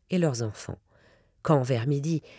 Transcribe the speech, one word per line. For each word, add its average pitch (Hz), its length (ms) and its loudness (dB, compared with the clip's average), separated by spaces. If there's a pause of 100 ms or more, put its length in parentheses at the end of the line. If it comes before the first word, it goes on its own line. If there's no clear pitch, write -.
(100)
et 180 80 0
leurs 131 240 0
enfants. - 360 -8 (640)
Quand, 143 200 4
vers 123 260 0
midi, 147 340 -2 (160)